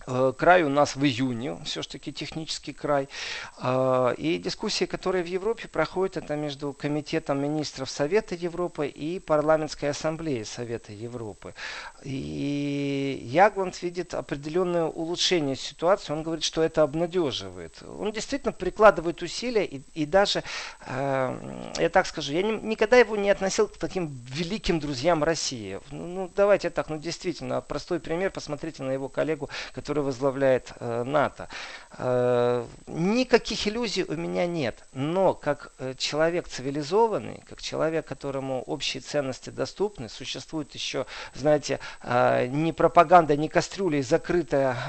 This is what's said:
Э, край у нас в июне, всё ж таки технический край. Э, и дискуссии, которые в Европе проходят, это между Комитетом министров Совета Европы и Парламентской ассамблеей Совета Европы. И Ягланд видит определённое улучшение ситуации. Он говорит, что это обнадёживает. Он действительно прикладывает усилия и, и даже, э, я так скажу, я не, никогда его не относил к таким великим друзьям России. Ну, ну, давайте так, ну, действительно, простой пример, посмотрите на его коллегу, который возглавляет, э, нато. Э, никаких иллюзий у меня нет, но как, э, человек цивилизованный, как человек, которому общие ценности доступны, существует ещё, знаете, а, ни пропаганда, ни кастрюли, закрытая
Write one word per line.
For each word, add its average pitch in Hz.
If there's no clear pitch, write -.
Э, 131
край 175
у 143
нас 143
в 135
июне, 131
всё -
ж 143
таки -
технический -
край. 143
Э, 127
и 175
дискуссии, 185
которые 185
в 165
Европе 190
проходят, 180
это 151
между 147
Комитетом 147
министров 143
Совета 190
Европы 170
и 170
Парламентской 151
ассамблеей 156
Совета 113
Европы. 110
И 143
Ягланд 180
видит 175
определённое 165
улучшение 160
ситуации. 170
Он 156
говорит, 160
что -
это 165
обнадёживает. 139
Он 208
действительно 226
прикладывает 175
усилия 208
и, 135
и 156
даже, 185
э, 131
я 165
так 190
скажу, 143
я 170
не, 214
никогда 214
его 220
не 202
относил 196
к -
таким 160
великим 170
друзьям 147
России. 113
Ну, 156
ну, 180
давайте 196
так, 151
ну, 156
действительно, 147
простой 147
пример, 170
посмотрите 151
на 135
его 135
коллегу, 143
который 143
возглавляет, 135
э, 120
нато. 127
Э, 123
никаких 196
иллюзий 208
у -
меня 175
нет, 156
но 170
как, -
э, 131
человек 165
цивилизованный, 143
как -
человек, 151
которому 135
общие 139
ценности 135
доступны, 131
существует -
ещё, 131
знаете, 135
а, 123
ни 151
пропаганда, 165
ни 156
кастрюли, 160
закрытая 143